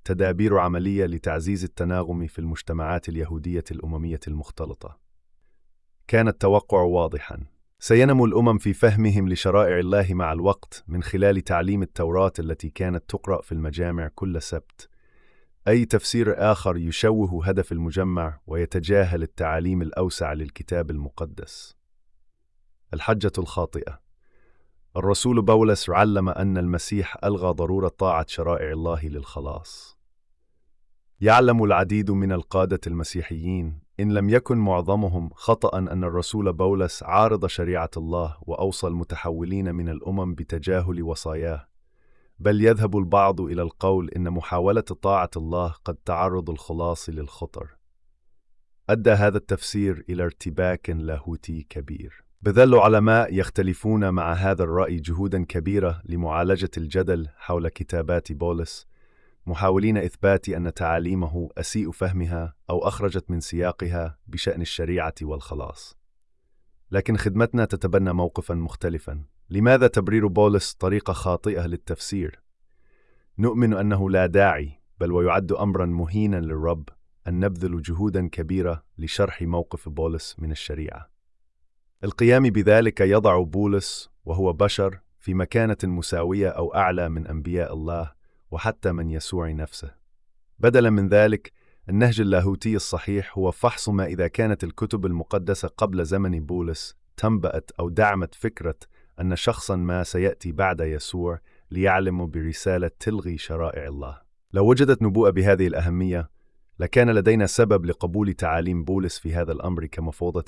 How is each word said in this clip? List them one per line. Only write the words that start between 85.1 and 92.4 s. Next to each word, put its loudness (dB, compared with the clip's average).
في -6
مكانة 0
مساوية -2
أو -4
أعلى 0
من -6
أنبياء -4
الله -8
وحتى -4
من -4
يسوع -6
نفسه. -10
بدلاً 6
من 4
ذلك، 4
النهج 4
اللاهوتي 2